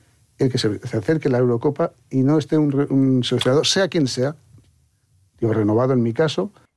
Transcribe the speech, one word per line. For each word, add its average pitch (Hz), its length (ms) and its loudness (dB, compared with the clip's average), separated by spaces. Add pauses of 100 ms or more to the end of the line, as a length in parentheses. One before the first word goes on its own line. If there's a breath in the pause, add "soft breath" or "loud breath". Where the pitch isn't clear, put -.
(380 soft breath)
el 135 140 0
que - 60 -4
se, 101 300 -2
se 117 100 -6
acerque 156 320 -2
a - 20 0
la 123 80 0
Eurocopa 127 540 0 (160)
y 131 140 0
no 147 140 2
esté 156 200 0
un 151 140 2
re-, 139 180 0
un 131 340 2
seleccionador, 127 420 0
sea 190 220 0
quien 156 200 0
sea, 131 280 -4 (1040)
digo, 113 120 0
renovado 110 420 2
en 123 100 2
mi 117 100 -2
caso. 160 380 -2 (260 soft breath)